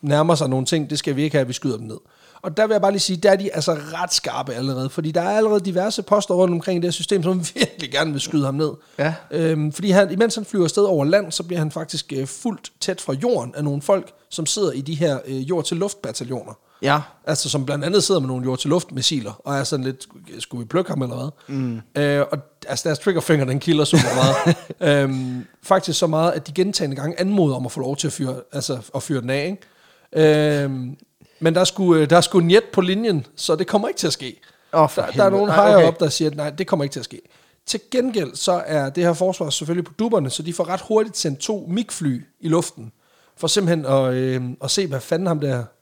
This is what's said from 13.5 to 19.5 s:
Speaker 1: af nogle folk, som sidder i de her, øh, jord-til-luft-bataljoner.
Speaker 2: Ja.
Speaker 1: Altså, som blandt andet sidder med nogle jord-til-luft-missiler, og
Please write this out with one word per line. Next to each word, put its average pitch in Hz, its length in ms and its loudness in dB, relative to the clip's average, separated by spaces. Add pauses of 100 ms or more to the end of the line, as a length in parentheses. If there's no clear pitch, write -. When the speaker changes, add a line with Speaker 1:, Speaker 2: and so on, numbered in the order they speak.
Speaker 1:
af 147 100 -4
nogle 143 180 -2
folk, - 280 0 (200)
som 160 160 -6
sidder 180 260 0
i 127 80 -6
de 147 140 -6
her, 147 320 0
øh, 131 220 -6
jord-til-luft-bataljoner. 139 1040 -6 (300)
Speaker 2:
Ja. 143 180 2 (260)
Speaker 1:
Altså, - 220 -2
som 131 180 -2
blandt 143 180 -4
andet 190 200 2
sidder 185 160 2
med 135 80 -4
nogle 127 160 -4
jord-til-luft-missiler, 131 1000 -2
og 139 120 -4